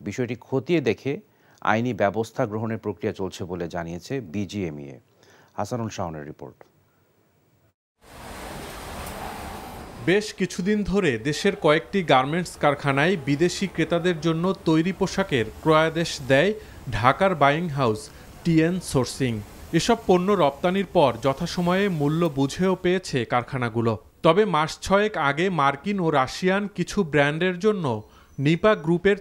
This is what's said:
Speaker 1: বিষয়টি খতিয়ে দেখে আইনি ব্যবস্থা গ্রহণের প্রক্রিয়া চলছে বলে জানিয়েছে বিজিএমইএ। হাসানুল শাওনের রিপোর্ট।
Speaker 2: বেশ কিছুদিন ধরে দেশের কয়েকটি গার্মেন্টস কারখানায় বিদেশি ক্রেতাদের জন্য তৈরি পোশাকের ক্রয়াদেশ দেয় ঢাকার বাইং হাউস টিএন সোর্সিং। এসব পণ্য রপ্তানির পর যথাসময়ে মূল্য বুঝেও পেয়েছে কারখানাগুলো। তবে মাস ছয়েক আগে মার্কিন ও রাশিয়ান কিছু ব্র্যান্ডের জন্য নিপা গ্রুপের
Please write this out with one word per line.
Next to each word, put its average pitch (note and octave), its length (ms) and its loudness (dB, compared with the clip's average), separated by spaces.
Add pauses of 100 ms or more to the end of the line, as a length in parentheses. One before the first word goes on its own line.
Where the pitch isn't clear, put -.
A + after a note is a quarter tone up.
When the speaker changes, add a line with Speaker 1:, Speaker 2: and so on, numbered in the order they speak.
Speaker 1:
বিষয়টি A2+ 400 -6
খতিয়ে C#3+ 400 0
দেখে C3+ 400 -2 (400)
আইনি A2+ 340 0
ব্যবস্থা G#2 520 -2
গ্রহণের A2 320 -6
প্রক্রিয়া G#2 340 -6
চলছে F#2 320 -8
বলে E2+ 240 -8
জানিয়েছে E2+ 520 -8
বিজিএমইএ। E2 800 -8 (540)
হাসানুল A2+ 360 -6
শাওনের D#2+ 380 -8
রিপোর্ট। - 380 -16 (3500)
Speaker 2:
বেশ G3+ 280 2
কিছুদিন G3 500 -2
ধরে F3 340 0
দেশের D3+ 380 0
কয়েকটি E3 460 2
গার্মেন্টস D3 540 0
কারখানায় D3 600 2 (100)
বিদেশি E3+ 400 0
ক্রেতাদের E3 540 0
জন্য E3 340 0 (100)
তৈরি E3 280 2
পোশাকের E3+ 520 0 (180)
ক্রয়াদেশ D#3 640 2
দেয় D#3 260 4 (380)
ঢাকার C3+ 420 4
বাইং D3 340 2
হাউস C3 420 0 (340)
টিএন E3+ 360 4
সোর্সিং। A#2+ 600 -2 (320)
এসব E3+ 240 2 (100)
পণ্য F#3 260 4
রপ্তানির F3+ 540 2
পর C#3 360 4
যথাসময়ে F3 680 0
মূল্য D#3+ 460 0
বুঝেও F3 480 0
পেয়েছে F3 420 0
কারখানাগুলো। A#2 760 0 (240)
তবে F3 220 6
মাস D#3 360 0
ছয়েক G3+ 360 2
আগে D#3 340 0
মার্কিন D#3+ 500 0
ও D#3+ 100 2
রাশিয়ান F#3 640 2
কিছু F3 300 -2
ব্র্যান্ডের D#3 540 2
জন্য F3 440 0 (360)
নিপা E3+ 360 4
গ্রুপের F3 460 2